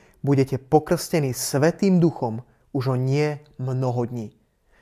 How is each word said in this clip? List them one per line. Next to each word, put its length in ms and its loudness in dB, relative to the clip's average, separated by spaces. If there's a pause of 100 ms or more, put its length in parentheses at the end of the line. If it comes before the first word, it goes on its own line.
(200)
budete 400 0
pokrstení 720 0
Svätým 640 2
Duchom 480 0 (320)
už 160 -2
o 80 0
nie 400 0 (160)
mnoho 480 -2
dní. 320 -8 (460)